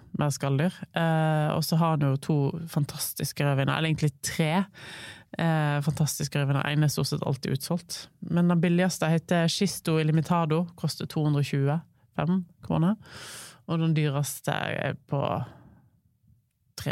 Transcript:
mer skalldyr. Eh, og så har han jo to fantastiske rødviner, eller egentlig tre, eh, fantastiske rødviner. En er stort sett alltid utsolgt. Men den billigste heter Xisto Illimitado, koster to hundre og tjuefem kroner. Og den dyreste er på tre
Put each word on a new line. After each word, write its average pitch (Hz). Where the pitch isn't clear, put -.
mer 147
skalldyr. 139
Eh, 160
og -
så 160
har 165
han 143
jo 135
to 147
fantastiske -
rødviner, 139
eller 160
egentlig 151
tre, 170
eh, 156
fantastiske 147
rødviner. 139
En 147
er 151
stort 147
sett 151
alltid 135
utsolgt. -
Men 175
den 175
billigste 175
heter 165
Xisto 165
Illimitado, 160
koster -
to -
hundre 147
og -
tjuefem 156
kroner. 165
Og 165
den 160
dyreste 147
er -
på 139
tre -